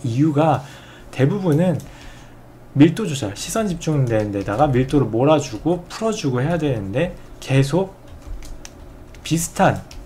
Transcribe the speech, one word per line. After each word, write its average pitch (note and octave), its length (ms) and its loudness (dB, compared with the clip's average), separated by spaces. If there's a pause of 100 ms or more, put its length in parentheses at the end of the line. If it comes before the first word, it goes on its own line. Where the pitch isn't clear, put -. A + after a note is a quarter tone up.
이유가, C#3+ 600 2 (480)
대부분은 E3+ 680 2 (960)
밀도 E3+ 340 6
조절, A2+ 280 -4
시선 - 320 -4
집중되는 C3 640 0
데다가 G#2 360 0
밀도를 C3 400 2
몰아주고 C#3+ 800 0
풀어주고 D3 520 -2
해야 E3+ 160 0
되는데, C3 580 -2 (240)
계속 C#3 560 0 (1300)
비슷한 E3 580 0 (240)